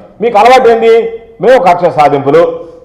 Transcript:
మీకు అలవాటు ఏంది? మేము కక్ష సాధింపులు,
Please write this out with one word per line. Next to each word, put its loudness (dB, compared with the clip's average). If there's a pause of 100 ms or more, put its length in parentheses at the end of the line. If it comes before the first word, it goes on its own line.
(200)
మీకు -2
అలవాటు 2
ఏంది? 0 (200)
మేము 2
కక్ష 0
సాధింపులు, 0 (420)